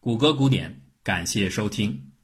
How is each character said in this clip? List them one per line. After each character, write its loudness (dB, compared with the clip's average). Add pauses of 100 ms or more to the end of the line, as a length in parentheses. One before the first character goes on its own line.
谷 -2
歌 4
古 4
典， -2 (220)
感 -2
谢 0
收 -2
听。 -4 (120)